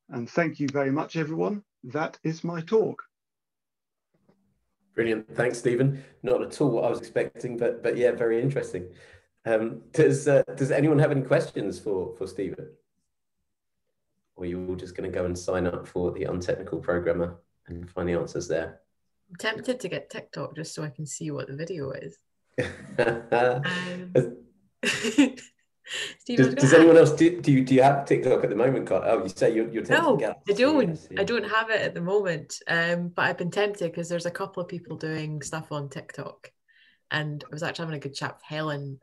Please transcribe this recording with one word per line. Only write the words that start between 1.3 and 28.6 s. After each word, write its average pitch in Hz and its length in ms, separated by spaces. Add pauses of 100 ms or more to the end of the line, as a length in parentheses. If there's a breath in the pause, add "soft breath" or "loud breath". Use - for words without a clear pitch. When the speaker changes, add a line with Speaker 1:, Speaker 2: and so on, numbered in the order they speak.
Speaker 1:
That 147 400
is 160 200
my 170 180
talk. 170 420 (1900)
Speaker 2:
Brilliant. 110 400
Thanks, 123 240
Stephen. 135 440 (200 loud breath)
Not - 180
at - 180
all 143 120
what 113 140
I 120 40
was 113 80
expecting, - 600
but, 120 260
but 117 120
yeah, 120 160
very 117 300
interesting. 123 460 (580 loud breath)
Um, 113 380 (100)
does, 139 340
uh, 139 160 (120)
does 139 160
anyone 147 260
have 143 140
any 139 100
questions 123 580
for, 92 380
for 95 80
Stephen? 90 420 (1700)
Or 92 80
are 90 40
you 90 200
all 92 80
just 90 200
gonna 92 140
go 92 160
and 87 120
sign 90 300
up 87 200
for 90 240
The - 120
Untechnical 87 560
Programmer 87 580 (300)
and 87 240
find 90 180
the 87 40
answers 82 340
there? 80 340 (480)
Speaker 3:
I'm 185 80
tempted 226 440
to 185 80
get 151 200
TikTok - 460
just 156 180
so 160 100
I 151 60
can 151 160
see 156 260
what 135 160
the 139 80
video 151 360
is. - 260 (400)
Speaker 2:
<laughs> - 420
Speaker 3:
Um, 127 1120 (720)
<laughs> 233 520 (840 loud breath)
Steve, 240 200
I 135 40
Speaker 2:
Does, 131 40
Speaker 3:
was 131 80
Speaker 2:
does 135 160
Speaker 3:
gonna 160 120
Speaker 2:
anyone 165 140
Speaker 3:
ask 151 140
Speaker 2:
else, - 80
do, 170 220
do 147 100
you, 131 120
do 127 100
you 127 80
have 139 240
TikTok 120 380
at 101 60
the 98 60
moment, 120 320